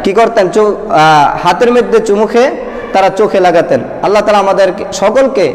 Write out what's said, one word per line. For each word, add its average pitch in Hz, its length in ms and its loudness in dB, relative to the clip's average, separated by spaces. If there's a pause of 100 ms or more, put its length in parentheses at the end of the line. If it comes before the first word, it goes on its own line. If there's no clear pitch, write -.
কি 392 100 0
করতেন, 208 360 2
চো-, 214 420 -2
আহ, 156 560 2
হাতের 233 240 2
মধ্যে 226 280 2
চুমু 202 260 0
খেয়ে 233 260 0 (420)
তারা 190 160 2
চোখে 196 300 0
লাগাতেন। 165 400 2 (240)
আল্লাহ 202 180 0
তাআলা 208 160 0
আমাদের 190 300 0 (260)
সকলকে 214 600 0